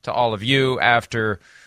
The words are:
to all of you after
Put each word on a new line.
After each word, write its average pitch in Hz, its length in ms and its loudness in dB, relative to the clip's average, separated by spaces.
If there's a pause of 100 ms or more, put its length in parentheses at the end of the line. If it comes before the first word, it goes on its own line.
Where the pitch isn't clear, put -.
to 120 100 -8
all 117 220 0
of 98 80 -6
you 131 380 0
after 113 600 0 (260)